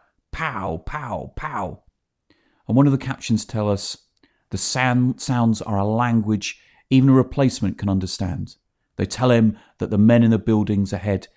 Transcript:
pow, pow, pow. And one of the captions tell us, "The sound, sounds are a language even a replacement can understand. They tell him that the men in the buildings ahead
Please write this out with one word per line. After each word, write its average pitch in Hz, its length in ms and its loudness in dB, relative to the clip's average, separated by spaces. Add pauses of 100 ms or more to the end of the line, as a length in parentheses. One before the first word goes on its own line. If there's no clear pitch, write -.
(320)
pow, 98 520 -8
pow, 123 520 -10
pow. 127 460 -10 (880)
And 110 80 2
one 139 100 6
of 139 60 4
the 135 60 0
captions 131 480 -4
tell 104 240 -2
us, - 260 -6 (540)
"The - 80 -6
sound, 127 640 0
sounds 117 420 0
are 104 160 -4
a 98 60 0
language 110 760 0 (280)
even 131 200 6
a 135 40 8
replacement 127 640 2
can 101 100 -4
understand. 92 680 -4 (400)
They 98 100 -2
tell 127 240 0
him 113 280 4 (200)
that 101 120 -6
the 107 80 0
men 117 240 6
in 113 80 4
the 110 80 4
buildings 104 540 0
ahead 98 440 -4